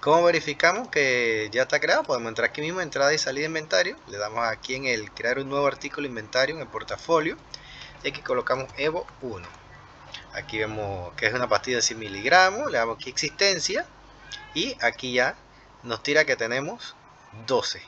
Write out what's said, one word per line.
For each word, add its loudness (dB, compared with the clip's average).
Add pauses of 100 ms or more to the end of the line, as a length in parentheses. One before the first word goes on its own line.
¿Cómo 6
verificamos 2
que 2
ya 2
está 2
creado? 2
Podemos -2
entrar 0
aquí -8
mismo, -4
entrada 2
y 2
salida -2
de -2
inventario. 0 (100)
Le -12
damos -2
aquí -4
en -6
el -2
crear -2
un -8
nuevo 0
artículo -4
de -4
inventario -2
en -10
el -10
portafolio. -2 (680)
Y 0
aquí -8
colocamos 0
Evo -2 (140)
uno. -10 (840)
Aquí -8
vemos -4
que 0
es 2
una 0
pastilla 2
de 2
cien -2
miligramos. 4
Le 0
damos 0
aquí -10
existencia. 0 (680)
Y -4
aquí -2
ya 2 (480)
nos -4
tira 4
que 2
tenemos -4 (540)
doce. 0